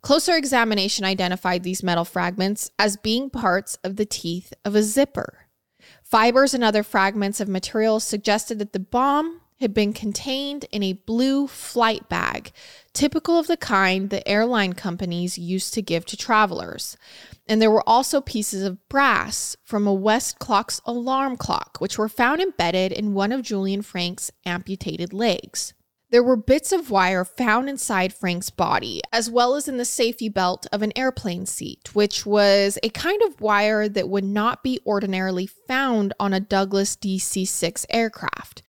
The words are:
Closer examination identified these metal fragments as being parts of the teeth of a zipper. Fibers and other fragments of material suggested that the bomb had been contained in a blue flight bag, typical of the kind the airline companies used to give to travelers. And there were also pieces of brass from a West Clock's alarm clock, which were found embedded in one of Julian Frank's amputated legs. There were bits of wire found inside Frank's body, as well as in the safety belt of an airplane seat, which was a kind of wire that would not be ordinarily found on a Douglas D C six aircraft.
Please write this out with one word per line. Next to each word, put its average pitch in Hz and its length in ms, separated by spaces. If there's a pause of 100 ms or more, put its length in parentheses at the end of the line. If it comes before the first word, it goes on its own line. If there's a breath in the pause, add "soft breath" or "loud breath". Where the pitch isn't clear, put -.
Closer 320 340
examination 226 680
identified 180 560
these 185 220
metal 170 200
fragments 185 760
as 294 180
being 240 320
parts 196 540
of 196 120
the 208 120
teeth - 460 (120)
of 202 80
a 208 80
zipper. - 640 (600 soft breath)
Fibers 240 500
and 240 100
other 214 200
fragments 202 580
of 202 80
material 214 500
suggested 214 600
that 208 120
the 190 80
bomb 285 600 (180)
had 226 140
been 208 180
contained 269 800
in 208 100
a 190 120
blue 262 540
flight - 600
bag, - 440 (420 loud breath)
typical 320 440
of 320 100
the 339 100
kind 190 520
the 202 180
airline 214 440
companies 180 680
used 180 360
to 220 80
give 165 240
to - 100
travelers. 202 800 (500 loud breath)
And 220 160
there 220 100
were 220 160
also 262 340
pieces 208 420
of 190 240
brass 262 760
from 208 220
a 202 80
West 214 460
Clock's 220 460
alarm 254 500
clock, - 440
which - 180
were 214 120
found 262 300
embedded 185 540
in 208 200
one 196 200
of 269 80
Julian 196 400
Frank's 175 500 (140)
amputated 175 680
legs. - 640 (360)
There 240 140
were 254 140
bits 269 340
of 320 180
wire 185 360
found 247 420
inside 196 460
Frank's 180 360
body, - 520 (100)
as 233 180
well 247 260
as 294 120
in 262 80
the 240 80
safety 233 460
belt 185 420
of 208 100
an 214 140
airplane 208 500
seat, - 480
which 208 320
was 202 560
a 220 80
kind 392 340
of 349 180
wire 214 480
that 202 180
would 196 160
not 208 400
be 254 220
ordinarily 190 600
found 254 720
on 202 140
a 190 80
Douglas 196 560
D 190 240
C - 240
six - 460
aircraft. - 840